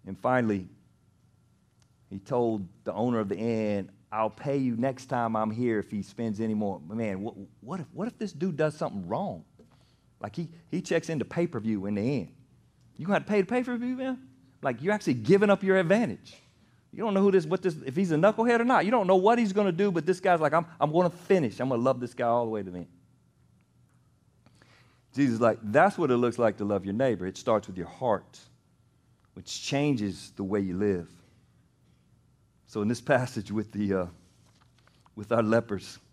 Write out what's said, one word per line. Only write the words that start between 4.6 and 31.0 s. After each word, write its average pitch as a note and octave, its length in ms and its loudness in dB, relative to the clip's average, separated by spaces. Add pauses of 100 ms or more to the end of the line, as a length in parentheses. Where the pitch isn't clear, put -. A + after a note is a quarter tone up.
next B2+ 300 -4
time A#2 300 -2
I'm G#2+ 160 -2
here A2+ 280 -2
if G2 100 -8
he G#2 120 -6
spends A2 400 -6
any A2 120 -2
more." G2+ 360 -4
Man, G#2 320 -6
what, A2 140 -8 (260)
what D3+ 180 -10
if, C#3+ 140 -10
what F3+ 140 -6
if A#3+ 100 -12
this G#3 160 -8
dude D#3 240 -4
does D3+ 180 0
something G2+ 320 -8
wrong? A#2+ 380 -6 (760)
Like, G#2 160 -10
he, E3 140 -8 (200)
he F3 120 -4
checks E3+ 280 -2
into C#3+ 160 -2
pay-per-view A2 600 -4
in G#2 80 -2
the G2 60 -2
inn. A#2+ 280 -2 (680)
You - 80 -10
gonna F#3 140 0
have G3 60 -4
to - 60 -6
pay G#3 100 4
the F3+ 60 0
pay-per-view, B3 480 -4
man? C4 240 -6 (420)
Like, B2+ 200 -4
you're F#3 120 0
actually F3+ 220 0
giving F#3 340 4
up G3 140 4
your F#3+ 140 4
advantage. F#3 580 0 (560)
You - 120 -10
don't G#3+ 100 -2
know G3 80 4
who G3+ 100 6
this, F#3 140 4
what F3+ 180 -2
this, E3+ 120 0 (100)
if C3 100 -6
he's F3+ 160 0
a D3+ 60 2
knucklehead A3+ 420 4
or A#3 60 0
not. A#3 200 4
You G#3 60 0
don't A3+ 160 2
know F#3+ 80 6
what G#3+ 240 6
he's G#3 140 0
gonna G3 180 2
do, G3 200 2
but E3 140 -2
this F3+ 140 0
guy's F3 220 4
like, D3 120 2
"I'm, E3 120 2 (140)
I'm D3+ 120 2
gonna F3 180 4
finish. E3 520 0
I'm B2+ 80 -2
gonna A#2+ 120 0
love B2+ 180 2
this A#2+ 140 -8
guy A#2+ 140 -2
all A#2+ 180 2
the A2 60 -6
way G#2+ 100 -4
to F#2+ 80 -8
the F2+ 100 -10
end." E2+ 80 -12 (2250)
Jesus B2+ 220 2
is A2 60 0
like, A2+ 220 4
"That's C#3+ 340 4
what D#3 140 2
it B2 60 4
looks A#2+ 200 0
like A2 200 2
to G#2 80 -4
love G2+ 180 0
your G2 100 -4
neighbor. A2 320 0
It F#2+ 120 -8
starts G#2+ 300 0
with F#2 100 -12
your E2+ 100 -8
heart, - 520 -4 (920)
which - 300 -14
changes C3+ 720 -2
the G2+ 80 -6
way G2 160 -2
you F#2 180 -4
live." F#2+ 320 -2 (1600)